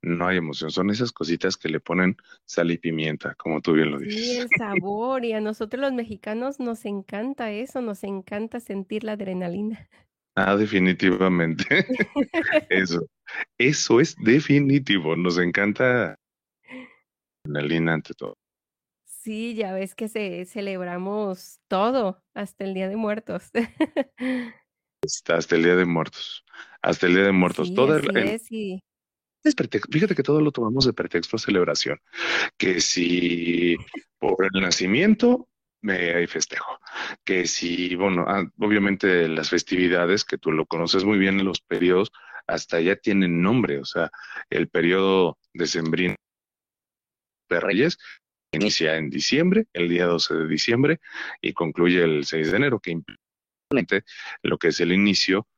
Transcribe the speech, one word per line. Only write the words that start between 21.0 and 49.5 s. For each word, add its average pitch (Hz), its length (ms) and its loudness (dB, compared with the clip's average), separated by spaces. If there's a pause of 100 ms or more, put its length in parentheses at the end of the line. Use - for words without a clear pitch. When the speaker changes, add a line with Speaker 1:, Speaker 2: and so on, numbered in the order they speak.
Speaker 2:
todo, 208 540 0 (120)
hasta 202 300 -10
el 190 100 -6
Día 190 140 -4
de 196 80 -6
Muertos. 214 580 -6
<laughs> 254 1080 -4 (400)
Speaker 1:
Hasta, - 320 -2
hasta 85 180 0
el 82 80 4
Día 87 140 6
de 90 80 4
Muertos. - 600 -4 (380)
Hasta 90 240 0
el 87 80 6
Día 95 100 6
de 98 80 4
Muertos. 90 360 2
Speaker 2:
Sí, 185 60 -6
Speaker 1:
Toda 143 240 4
Speaker 2:
así - 100 -2
Speaker 1:
la, 196 120 2
en-, 196 80 0
Speaker 2:
es, 220 220 -8
y 202 300 -8 (640)
Speaker 1:
es 202 100 4
pretexto. - 380 -2
Fíjate 170 240 2
que 139 80 2
todo 151 160 4
lo 151 100 4
tomamos 127 360 2
de 117 60 4
pretexto - 440 -4
a - 20 -2
celebración. 82 600 0 (560)
Que 90 240 0
si 87 960 0 (420)
por 92 340 2
el 95 80 2
nacimiento, 196 880 2 (400)
eh, 87 280 0
hay 87 100 2
festejo. - 540 -8 (440)
Que 90 220 0
si, 90 480 -4
bueno, 90 320 0
ah, 98 180 0 (140)
obviamente 98 680 2
las 78 220 -4
festividades, 90 760 2
que - 120 -6
tú - 140 -2
lo 78 160 0
conoces 85 380 0
muy 104 140 4
bien 98 200 2
en 95 80 0
los 87 140 -4
periodos, 90 500 2 (380)
hasta 82 320 -2
ya 92 160 2
tienen 95 440 2
nombre. 92 380 2
O 69 60 -8
sea, 80 260 -4 (400)
el - 180 0
periodo 92 720 2 (160)
decembrino 82 640 -2 (1300)
de 87 120 0
Reyes 101 380 0 (540)
inicia 80 440 0
en 78 140 -4
diciembre, 180 600 2